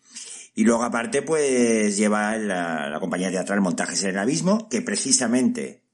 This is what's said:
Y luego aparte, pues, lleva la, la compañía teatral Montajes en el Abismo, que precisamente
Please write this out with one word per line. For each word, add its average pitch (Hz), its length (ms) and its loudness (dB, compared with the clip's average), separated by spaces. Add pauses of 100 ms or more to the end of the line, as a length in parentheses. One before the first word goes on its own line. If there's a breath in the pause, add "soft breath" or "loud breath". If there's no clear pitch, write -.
(580 loud breath)
Y 110 60 4
luego 117 200 4
aparte, 117 380 -2
pues, 123 760 2
lleva 107 400 2
la, 87 520 -4
la 78 120 -4
compañía 92 280 -2
teatral 92 300 0
Montajes 90 460 0
en 95 60 -2
el 92 80 -2
Abismo, 165 500 0
que 214 120 -2
precisamente 113 1000 0 (100)